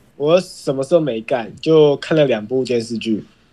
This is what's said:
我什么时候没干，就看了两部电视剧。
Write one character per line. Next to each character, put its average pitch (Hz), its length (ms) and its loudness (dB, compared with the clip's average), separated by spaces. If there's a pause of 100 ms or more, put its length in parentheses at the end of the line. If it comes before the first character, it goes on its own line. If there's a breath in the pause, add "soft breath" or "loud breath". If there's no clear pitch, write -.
(180)
我 156 220 2
什 - 340 -6
么 135 80 -4
时 131 120 -2
候 165 80 4
没 117 180 -4
干， 113 400 -4
就 151 380 4
看 - 180 -4
了 151 80 4
两 110 220 0
部 127 180 -2
电 117 160 -2
视 113 160 -6
剧。 110 260 -4 (300)